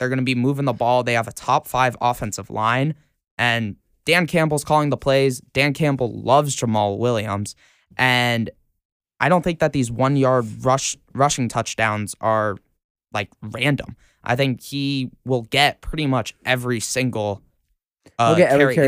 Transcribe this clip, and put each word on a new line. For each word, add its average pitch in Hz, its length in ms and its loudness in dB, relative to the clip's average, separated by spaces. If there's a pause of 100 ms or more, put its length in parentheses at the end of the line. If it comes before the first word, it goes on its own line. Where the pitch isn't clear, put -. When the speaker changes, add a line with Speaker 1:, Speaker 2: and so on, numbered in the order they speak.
Speaker 1:
they're 127 80 -2
gonna 131 140 -2
be 127 120 0
moving 139 300 0
the 131 80 0
ball. 123 320 2
They 120 80 -2
have 113 160 0
a - 40 -10
top - 360 -2
five 123 320 0
offensive 117 500 -4
line, 120 460 0 (420)
and 117 380 -2 (300)
Dan 170 200 2
Campbell's 156 380 0
calling 151 260 2
the 131 60 0
plays. 135 440 2 (120)
Dan 139 200 2
Campbell 131 480 -2
loves 135 360 2
Jamal 107 420 0
Williams, 104 560 -2 (420)
and 120 540 0 (720)
I 127 80 2
don't 175 140 2
think 175 180 -4
that 156 120 2
these 127 180 0
one-yard 127 760 0
rush, 131 320 0 (180)
rushing 131 340 0
touchdowns 107 720 -4
are, 107 360 0 (560)
like, 104 180 -6 (100)
random. 117 540 -2 (300)
I 123 120 0
think 131 260 -2
he 139 480 -4 (140)
will 123 180 -2
get 135 380 0
pretty 151 260 -6
much 127 280 -2 (100)
every 123 360 -2
single, 110 640 -4 (760)
uh, 117 100 4
Speaker 2:
He'll 113 80 4
get 175 160 6
every 143 140 6
Speaker 1:
carry 131 80 0
Speaker 2:
carry 147 140 4